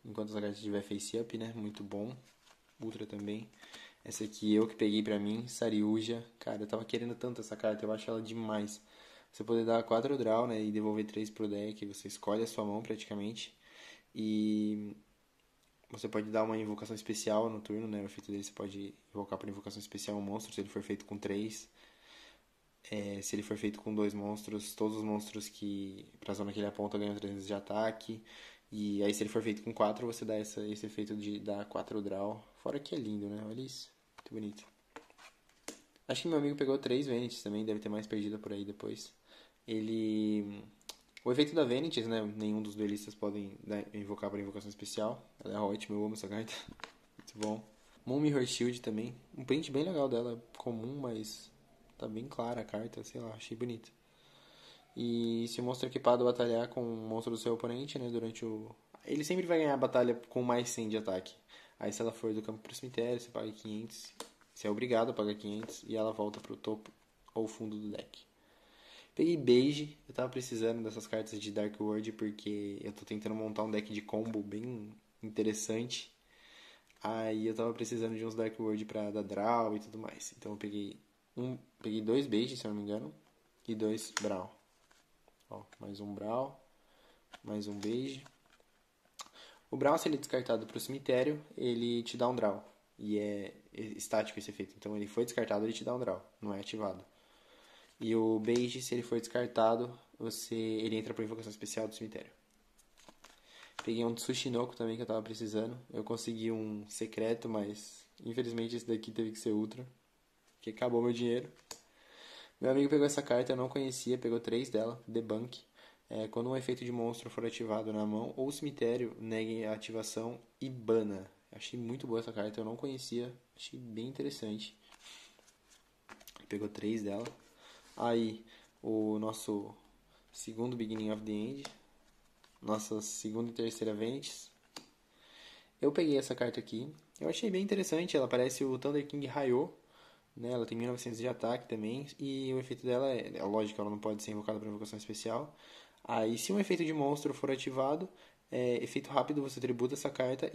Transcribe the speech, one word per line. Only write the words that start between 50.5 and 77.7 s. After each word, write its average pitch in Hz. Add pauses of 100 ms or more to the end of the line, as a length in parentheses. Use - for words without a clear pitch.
comum, 120
mas 110 (480)
tá 117
bem 110
clara 120
a -
carta, 110
sei -
lá, 113
achei 113
bonito. 120 (1040)
E 117
se -
o 123
monstro 127
equipado 123
batalhar 120
com 123
um 113
monstro 113
do 113
seu 117
oponente, 123
né, 120
durante 113
o, 110 (300)
ele 147
sempre 180
vai 170
ganhar 147
a -
batalha 123
com 127
mais 123
cem 113
de 107
ataque. 98 (440)
Aí 107
se 117
ela 113
for 110
do 107
campo 110
pro -
cemitério, 123
você -
paga 110
quinhentos. 110 (400)
Você -
é 104
obrigado 117
a -
pagar 104
quinhentos 107
e 110
ela 110
volta 104
pro -
topo 107 (420)
ou 113
fundo 107
do 107
deck. - (920)
Peguei 165
Beige, 143 (100)
eu 127
tava 127
precisando 117
dessas 107
cartas 107
de 101
Dark 104
World 107
porque 104
eu 104
tô -
tentando 107
montar 110
um 110
deck 107
de 104
combo 110
bem 107 (320)
interessante. 110 (920)
Aí 110
eu 110
tava 113